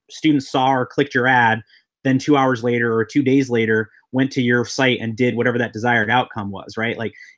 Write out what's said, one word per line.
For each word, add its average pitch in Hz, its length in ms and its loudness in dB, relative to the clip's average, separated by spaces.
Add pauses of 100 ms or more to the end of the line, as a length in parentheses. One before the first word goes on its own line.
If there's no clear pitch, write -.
students 147 400 0
saw 131 220 0
or 127 140 0
clicked 143 280 -4
your 123 140 0
ad, 117 340 4 (420)
then 131 140 2
two 143 200 2
hours 131 260 2
later 120 300 0
or 113 100 0
two 147 180 -2
days 131 280 2
later 110 400 0 (220)
went 131 200 0
to 135 100 -4
your 120 220 2
site 127 360 0
and 113 180 -8
did 120 180 0
whatever 117 220 0
that 113 160 -4
desired 110 360 0
outcome 113 420 -2
was, - 260 -14
right? 113 200 -4
Like, 110 160 -6 (240)